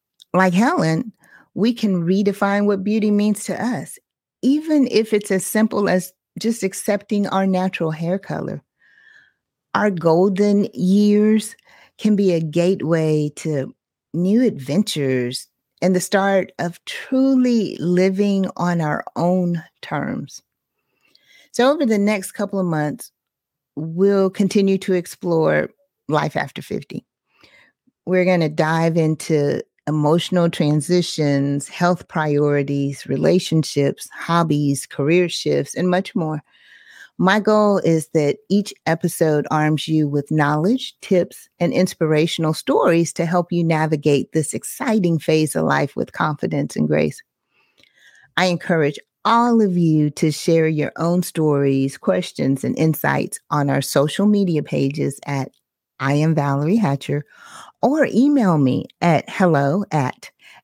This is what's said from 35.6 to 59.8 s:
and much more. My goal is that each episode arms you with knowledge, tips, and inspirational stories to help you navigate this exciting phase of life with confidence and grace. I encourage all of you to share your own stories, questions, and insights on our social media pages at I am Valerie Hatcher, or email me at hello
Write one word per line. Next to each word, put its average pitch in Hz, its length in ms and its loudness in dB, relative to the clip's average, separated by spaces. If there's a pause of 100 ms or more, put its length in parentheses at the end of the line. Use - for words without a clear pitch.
and 180 160 -2
much 185 240 -2
more. 156 280 -4 (760)
My 190 220 2
goal 208 380 2
is 160 340 0
that 147 240 2 (140)
each 202 240 0 (100)
episode 160 680 0
arms 151 380 0
you 156 180 2
with 143 240 -4
knowledge, 156 720 0
tips, - 480 -2 (100)
and 170 140 0
inspirational 160 800 0
stories 170 600 0
to 165 100 -2
help 175 260 -2
you 170 140 0
navigate 156 680 0
this 156 200 -2
exciting 180 680 -2
phase 156 380 0
of 160 80 0
life 143 320 -2
with - 160 -6
confidence 151 640 -4
and 156 100 0
grace. 151 360 -2 (1120)
I 180 100 2
encourage 165 520 0 (260)
all 233 380 4
of 180 160 2
you 156 320 4
to 156 200 0
share 160 380 2
your 151 300 -2
own 175 240 0
stories, 139 720 0
questions, 151 680 -2
and - 140 -4
insights 151 640 -2 (100)
on 143 200 0
our 139 100 2
social 151 460 0
media 190 360 2
pages 143 600 -4
at 139 260 -6 (480)
I 135 140 -2
am 151 220 2
Valerie 147 420 0
Hatcher, 143 480 -2 (560)
or 285 320 2
email 233 460 4
me 127 300 0 (120)
at 170 260 2
hello 160 640 0